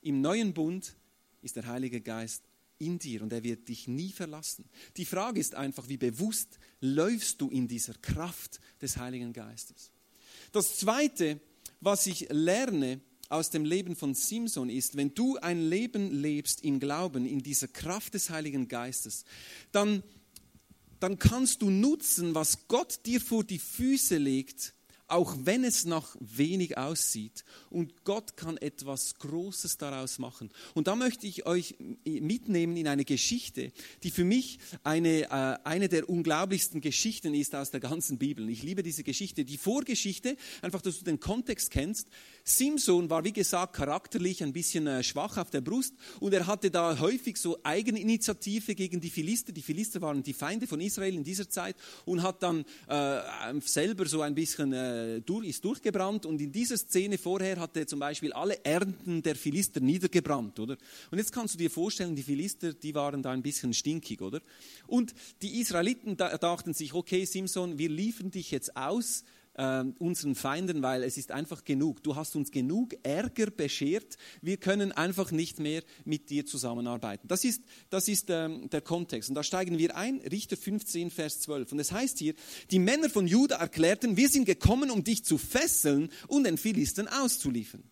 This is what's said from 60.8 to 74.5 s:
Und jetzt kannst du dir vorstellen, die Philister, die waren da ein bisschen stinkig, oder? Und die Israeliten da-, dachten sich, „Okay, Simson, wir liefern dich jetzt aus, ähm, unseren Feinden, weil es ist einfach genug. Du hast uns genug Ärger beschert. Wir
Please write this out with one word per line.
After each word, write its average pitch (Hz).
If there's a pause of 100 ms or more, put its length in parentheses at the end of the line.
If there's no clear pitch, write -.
Und 180
jetzt 220
kannst 233
du 170
dir 165
vorstellen, 175
die 135
Philister, 151
die 151
waren 143
da 131
ein 131
bisschen 131
stinkig, 151
oder? 104 (460)
Und 240 (280)
die 208
Israeliten 208
da-, 180
dachten 170
sich, 143
„Okay, 185
Simson, 180
wir 160
liefern 190
dich 180
jetzt -
aus, 170 (340)
ähm, 131
unseren 165
Feinden, 156
weil 131
es 131
ist 135
einfach 151
genug. 143
Du 147
hast 156
uns 143
genug 165
Ärger 214
beschert. 160 (260)
Wir 180